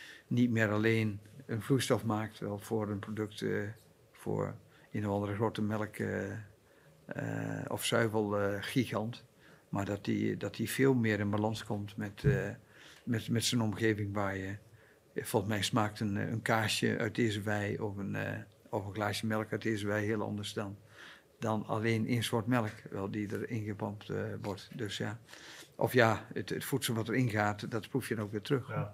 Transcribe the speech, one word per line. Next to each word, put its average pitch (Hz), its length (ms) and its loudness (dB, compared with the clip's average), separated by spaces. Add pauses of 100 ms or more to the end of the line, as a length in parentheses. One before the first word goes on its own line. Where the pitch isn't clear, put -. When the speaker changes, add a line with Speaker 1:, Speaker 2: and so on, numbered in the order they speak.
(260)
Speaker 1:
niet 120 240 4
meer 113 220 6
alleen 107 480 4 (260)
een 113 160 -2
vloeistof 127 420 4
maakt, 107 340 -2
wel 104 200 -4
voor 107 320 -2
een 104 80 -2
product, 104 440 -6
eh, 104 160 0 (540)
voor 104 420 -2 (380)
een 107 140 -2
of 101 80 2
andere 101 200 0
grote 107 280 0
melk, 107 340 -2
eh, 98 360 -2 (760)
eh, - 600 -4
of - 160 -4
zuivel, 110 560 4
eh, 101 200 0
gigant. 110 640 -2 (440)
Maar 101 160 -2
dat 101 200 -4
die, 107 320 2
dat 104 200 -6
die 113 140 -2
veel 135 240 6
meer 110 260 4
in 101 100 0
balans 107 340 0
komt 104 320 -6
met, 104 280 -4
eh, 98 240 4 (560)
met, 113 240 -2
met 113 160 2
zijn 123 160 2
omgeving 104 540 2
waar 98 220 0
je, 95 200 -6 (580)
eh, - 100 -4
volgens 107 280 0
mij 101 100 0
smaakt 104 380 2
een, 101 160 0
eh, 107 140 -2
een 113 120 -4
kaasje 110 560 2
uit 107 160 0
deze 110 280 2
wei 104 360 0
of 104 180 -4
een, 101 200 -4
eh, 104 220 -4 (320)
of 104 160 -2
een 101 80 -8
glaasje 104 320 0
melk 110 260 0
uit 107 100 -2
deze 107 240 0
wei 104 200 2
heel 107 160 0
anders 104 300 -4
dan, 101 240 -4 (640)
dan 107 280 0
alleen 110 400 2
één 120 160 2
soort 110 240 0
melk, 117 260 4 (180)
wel, 98 200 -4
die 107 220 -2
er 107 180 -4
ingepompt, 107 580 -4
eh, 101 80 -2 (260)
wordt. 101 320 -6
Dus 101 220 -6
ja. 110 220 -4 (580)
Of - 160 2
ja, 113 420 6
het, - 140 -4
het - 160 -4
voedsel - 300 0
wat 110 140 -2
erin 120 220 2
gaat, 104 400 0
dat 110 180 -4
proef - 200 -2
je 120 60 0
dan 107 100 -2
ook 101 80 -6
weer 107 100 -2
terug, 131 260 0
Speaker 2:
Ja. 110 60 -8 (200)